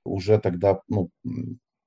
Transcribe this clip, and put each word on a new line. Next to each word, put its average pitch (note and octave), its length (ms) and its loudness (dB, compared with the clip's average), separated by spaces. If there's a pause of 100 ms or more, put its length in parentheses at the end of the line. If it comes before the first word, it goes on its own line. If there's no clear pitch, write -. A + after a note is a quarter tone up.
уже G2 340 2
тогда, F#2+ 500 0
ну, F#2 220 -2 (140)
м, - 340 -8 (280)